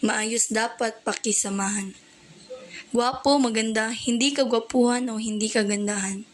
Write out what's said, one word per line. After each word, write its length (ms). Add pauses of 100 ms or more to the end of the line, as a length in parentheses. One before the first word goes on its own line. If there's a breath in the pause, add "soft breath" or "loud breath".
maayos 480
dapat 480
pakisamahan. 960 (960 loud breath)
Gwapo, 480
maganda, 480
hindi 480
kagwapuhan 720
o 80
hindi 320
kagandahan. 840